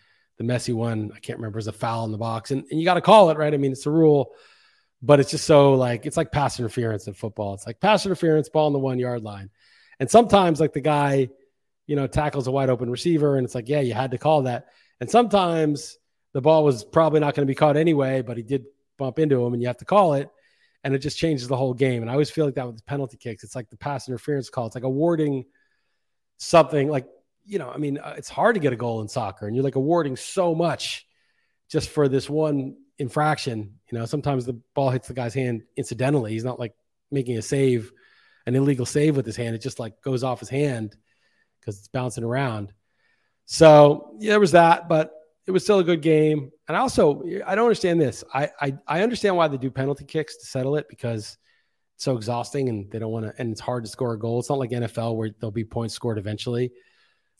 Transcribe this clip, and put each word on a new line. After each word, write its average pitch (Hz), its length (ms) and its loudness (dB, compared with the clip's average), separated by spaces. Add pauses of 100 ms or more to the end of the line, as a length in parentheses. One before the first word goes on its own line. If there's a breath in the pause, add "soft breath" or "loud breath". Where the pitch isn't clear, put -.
(360 soft breath)
the 120 80 -8
Messi 123 280 -2
one, 113 420 -4
I - 40 -20
can't - 200 -12
remember, 110 200 -10
is 104 80 -8
a 107 60 -8
foul 113 320 -6
in 110 80 -6
the 104 60 -8
box. 113 320 -8
And, 135 200 -4
and 156 100 -4
you 165 40 -4
gotta 175 160 2
call 190 300 8
it, 156 60 0
right? 151 160 0
I 147 40 0
mean, 139 160 0
it's 127 140 -8
a 147 40 -2
rule, 151 420 4 (720 soft breath)
but 139 180 6
it's 131 100 0
just - 140 -6
so, 143 300 8
like, 120 320 -2
it's 147 100 -6
like 165 160 -4
pass 143 260 -2
interference 113 480 -4
in 101 80 -12
football. 104 400 -8
It's 101 120 -16
like 117 140 -14
pass 196 260 2
interference, 156 420 0
ball 156 180 0
on 147 60 0
the 143 60 0
one-yard 123 440 -4
line. 101 280 -14 (480 soft breath)
And 135 120 -4
sometimes, 190 500 6
like, 117 120 2
the 143 80 -6
guy, 139 480 2 (580)
you 147 100 -4
know, 139 100 -2
tackles 143 400 -2
a 131 40 -4
wide 135 200 0
open 123 180 -2
receiver, 143 480 0
and 131 80 0
it's 117 100 -8
like, 113 140 -8
yeah, 147 120 0
you 123 120 0
had 120 200 -4
to 123 60 -6
call 151 240 2
that. 123 260 -4 (320 soft breath)
And 127 100 -8
sometimes 175 880 2 (340)
the 139 80 -4
ball 156 240 4
was 131 200 2
probably 156 360 4
not 147 140 0
gonna 143 120 0
be 135 80 -2
caught 147 220 4
anyway, 139 460 2
but 120 140 -8
he 117 60 -8
did 123 220 -4 (320)
bump 131 220 -6
into 139 260 2
him, 120 80 -2
and 120 80 -4
you 120 80 -2
have 123 100 -6
to - 60 -20
call 185 300 4
it. 139 160 -4 (520)
And 135 120 -2
it 135 60 0
just 147 180 -8
changes 143 300 -2
the 135 100 -2
whole 127 160 -2
game. 123 260 0
And 113 100 -6
I 123 40 -6
always 147 160 0
feel 156 160 0
like 135 80 -2
that 131 120 -6
with 110 200 -16
penalty 135 320 -8
kicks. 113 260 -12
It's 107 100 -20
like 123 140 -12
the - 80 -20
pass 139 320 -10
interference 131 400 -6
call. 120 180 -6
It's 110 80 -12
like 123 100 -10
awarding 143 600 0 (920)
something, 151 500 2
like, 147 180 -4 (380)
you 202 140 -8
know, 135 100 -8
I - 80 -14
mean, 143 220 -4
uh, 147 180 -12
it's 147 140 -16
hard 208 240 2
to 202 60 -2
get 143 120 2
a 120 40 -6
goal 113 260 -4
in 104 60 -10
soccer, 104 380 -6
and 104 80 -6
you're, 135 100 -2
like, 139 100 -2
awarding 143 420 0
so 175 380 -2
much - 520 -4 (640)
just - 220 -4
for 147 180 2
this 131 220 -2
one 147 460 -2 (220)
infraction. 127 760 -4 (160)
You 117 80 -8
know, 113 80 -6
sometimes 135 400 -4
the 120 140 -8 (140)
ball 135 160 2
hits 123 180 -4
the 127 60 -12
guy's 120 200 -6
hand 123 280 -4 (140)
incidentally. 127 560 -2
He's 113 120 -6
not, 123 160 -6
like, 117 140 -10 (360)
making 127 260 -4
a 110 60 -4
save, 127 500 0 (540 soft breath)
an 123 80 -2
illegal 135 320 2
save 151 300 2
with 127 100 -2
his 107 100 -8
hand. 117 180 -6
It 113 80 -8
just, - 180 -10
like, 113 200 -12
goes 131 220 -4
off 127 180 -4
his 110 80 -14
hand 127 480 -4 (640)
'cause 101 160 -10
it's - 100 -20
bouncing 127 360 -6
around. 113 480 -4 (720)
So, 151 760 8
yeah, 214 120 -2
there 214 100 6
was 190 120 4
that, 170 360 6
but 160 240 0 (340)
it - 40 -6
was 185 140 0
still 208 160 4
a 180 40 2
good 165 180 0
game. 151 500 2 (160)
And 160 80 -2
I 202 40 0
also, 185 420 2 (220)
I 185 100 -4
don't 214 100 2
understand 175 360 2
this. 131 220 0 (100)
I, 143 180 -2 (100)
I, 139 260 -4
I 160 160 -2
understand 214 340 0
why 165 120 4
they 143 80 -4
do 131 140 -4
penalty 139 340 -4
kicks 151 320 -8
to - 100 -20
settle 135 300 -4
it 151 120 -6
because 113 480 -10 (600)
it's - 80 -14
so 131 120 -2
exhausting 120 520 -4
and 101 220 -8
they 113 100 -10
don't 110 100 -6
wanna, 110 280 -8
and 117 120 -6
it's 107 100 -10
hard 123 240 -6
to 110 60 -14
score 123 220 -6
a 110 60 -8
goal. 117 200 -4
It's 120 100 -8
not 143 100 -2
like 123 140 -4
N 120 120 -4
F 113 120 -8
L 117 200 -4
where 110 140 -6 (100)
there'll 110 100 -8
be 110 140 -6
points 113 300 -8
scored 113 240 -6
eventually. 120 520 -6 (680 soft breath)